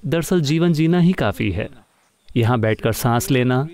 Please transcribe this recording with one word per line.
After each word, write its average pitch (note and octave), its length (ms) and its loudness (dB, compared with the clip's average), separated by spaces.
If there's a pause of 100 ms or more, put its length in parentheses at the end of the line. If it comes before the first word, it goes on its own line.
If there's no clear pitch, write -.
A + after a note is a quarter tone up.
दरअसल E3 340 0
जीवन D#3+ 320 0
जीना D#3+ 260 2
ही F3 140 4
काफ़ी G#2+ 380 -2
है। G2 180 -6 (680)
यहाँ A#2 240 2
बैठकर A2 320 0
सांस A#2+ 380 -2
लेना, B2+ 440 0